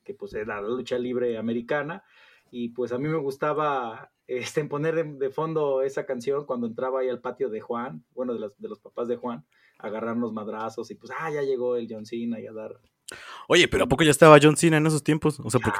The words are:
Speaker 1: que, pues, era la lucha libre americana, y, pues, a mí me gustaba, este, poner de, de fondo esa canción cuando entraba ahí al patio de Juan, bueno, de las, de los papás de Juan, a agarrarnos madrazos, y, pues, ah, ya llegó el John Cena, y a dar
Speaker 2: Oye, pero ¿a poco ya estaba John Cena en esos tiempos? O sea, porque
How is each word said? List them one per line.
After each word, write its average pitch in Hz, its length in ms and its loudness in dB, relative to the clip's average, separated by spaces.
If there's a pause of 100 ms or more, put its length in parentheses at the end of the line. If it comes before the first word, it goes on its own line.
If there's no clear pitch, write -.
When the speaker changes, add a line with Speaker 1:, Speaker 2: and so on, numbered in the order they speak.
Speaker 1:
que, - 100 -12
pues, - 200 -14
era 107 260 -6
la 101 80 -8
lucha 127 300 -4
libre 120 400 -2
americana, 120 640 -4 (480)
y, 120 200 -8
pues, 120 220 -4
a 123 60 -2
mí 143 100 -4
me 160 100 0
gustaba, 139 920 -4 (160)
este, 127 380 -4
poner 147 320 -4
de, 165 80 0
de 139 260 -6
fondo 147 520 -2
esa 139 220 -4
canción 139 420 -4
cuando 120 200 -4
entraba 127 340 -4
ahí 131 80 -2
al 120 120 -6
patio 131 280 -6
de 107 120 -8
Juan, 117 440 -8 (100)
bueno, 123 200 -4
de 107 60 -6
las, 104 180 -8
de 107 100 -12
los 104 120 -14
papás - 280 -8
de 120 80 -2
Juan, 123 280 -8 (340)
a - 80 -12
agarrarnos 113 460 -4
madrazos, 110 580 -8
y, 104 60 -16
pues, 120 200 -16
ah, - 140 -6
ya 147 120 -2
llegó 123 340 0
el 117 120 -4
John 110 180 -12
Cena, 117 340 -6
y 101 60 -12
a 110 60 -14
dar 110 280 -12 (680)
Speaker 2:
Oye, 165 220 6
pero 190 160 2
¿a - 20 -2
poco 143 180 2
ya 156 60 6
estaba 151 320 12
John 151 140 8
Cena 160 220 4
en 151 80 2
esos 156 160 2
tiempos? 151 380 0
O 123 80 -8
sea, 123 120 2
porque 107 200 0